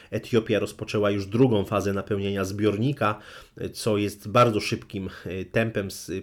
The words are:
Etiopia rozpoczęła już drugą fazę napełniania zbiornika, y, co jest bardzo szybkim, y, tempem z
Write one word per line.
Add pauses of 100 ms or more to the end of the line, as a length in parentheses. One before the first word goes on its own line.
(120)
Etiopia
rozpoczęła
już
drugą
fazę
napełniania
zbiornika, (420)
y,
co
jest
bardzo
szybkim, (160)
y,
tempem
z (120)